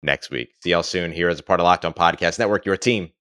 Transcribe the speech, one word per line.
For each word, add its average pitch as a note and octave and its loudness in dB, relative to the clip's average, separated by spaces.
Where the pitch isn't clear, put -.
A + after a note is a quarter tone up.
next C#2+ -4
week. B1 -8
See F2 -2
y'all E2+ 2
soon E2+ -6
here E2+ 0
as E2+ -4
a - -20
part F2+ 0
of - 2
Locked F2 4
On E2 -4
Podcast E2+ 2
Network, G#2 0
your G2 0
team G2 -2